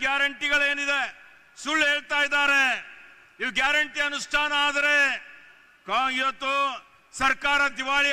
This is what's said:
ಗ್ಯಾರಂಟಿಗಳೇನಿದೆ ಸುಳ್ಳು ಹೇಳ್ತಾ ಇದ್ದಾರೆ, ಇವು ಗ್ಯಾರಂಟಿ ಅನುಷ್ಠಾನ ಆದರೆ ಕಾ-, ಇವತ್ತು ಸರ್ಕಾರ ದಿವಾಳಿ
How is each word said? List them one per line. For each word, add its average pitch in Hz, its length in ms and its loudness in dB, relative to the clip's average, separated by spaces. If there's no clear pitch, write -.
ಗ್ಯಾರಂಟಿಗಳೇನಿದೆ 285 1000 0
ಸುಳ್ಳು 302 280 0
ಹೇಳ್ತಾ 294 360 -2
ಇದ್ದಾರೆ, 285 340 2
ಇವು 247 180 -4
ಗ್ಯಾರಂಟಿ 294 500 0
ಅನುಷ್ಠಾನ 294 440 -2
ಆದರೆ 285 280 2
ಕಾ-, 247 340 0
ಇವತ್ತು 269 320 -2
ಸರ್ಕಾರ 277 400 2
ದಿವಾಳಿ 277 320 2